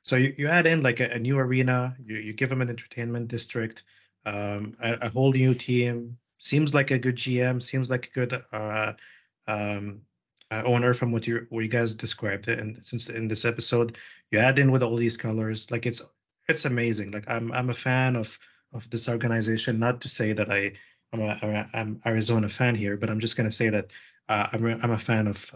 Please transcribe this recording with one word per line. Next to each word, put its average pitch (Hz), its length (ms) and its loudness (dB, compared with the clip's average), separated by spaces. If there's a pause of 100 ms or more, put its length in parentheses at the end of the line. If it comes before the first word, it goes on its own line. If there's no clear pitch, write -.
So - 120 0
you, 127 220 4
you 143 100 -2
add 165 200 4
in, 160 160 4
like, 120 160 4
a, 120 120 0
a 120 80 -4
new 131 200 2
arena, 127 640 2
you, 107 120 -8
you 107 160 -8
give 123 160 -2
them 127 120 -2
an 123 80 -2
entertainment 117 600 -8
district, 117 540 -6 (440)
um, 104 520 -6
a, 117 220 0
a 117 80 -2
whole 131 240 4
new 131 220 4
team, 120 640 -2 (200)
seems 143 360 2
like 139 180 2
a 131 80 4
good 123 180 0
G 123 240 0
M, 123 180 2
seems 127 300 -2
like 123 180 -2
a - 40 -20
good, 123 320 -2 (100)
uh, 107 400 -2 (540)
um, 104 540 -4 (500)
uh, 110 140 -4
owner 120 300 4
from 120 160 0
what 113 160 -2
you, 117 220 -2
what 113 120 -4
you 113 60 -2
guys 117 260 2
described 104 540 -6
it. 110 100 0
And 107 260 -8
since - 260 -6
in 113 180 -4
this 110 180 0
episode, 117 520 0 (340)
you 107 80 4
add 131 180 6
in 139 140 8
with 131 100 4
all 117 140 2
these 117 220 2
colors, 110 520 -4
like, 117 160 -2
it's, 120 160 -4 (460)
it's 156 180 0
amazing. 117 460 0
Like, 104 180 -8
I'm, 117 220 -4
I'm 127 180 -2
a 120 40 -2
fan 127 420 2
of, 110 240 -6 (340)
of 110 160 -12
this 117 200 -4
organization. 113 680 0
Not 120 240 2
to 135 80 -10
say 110 240 0
that 104 160 0
I, 101 220 0 (400)
I'm 113 100 -4
a, 107 200 -2
I'm 107 80 -2
a, 107 240 -2
I'm 107 320 -6
Arizona 113 440 2
fan 123 240 2
here, 101 240 -2
but 113 120 -2
I'm 110 100 -2
just 113 160 -2
gonna 110 160 0
say 113 180 0
that, 104 220 -2 (380)
uh, 104 240 0
I'm 113 120 -2
a, 117 120 0
I'm 117 140 0
a 110 60 2
fan 110 300 0
of, 98 280 -6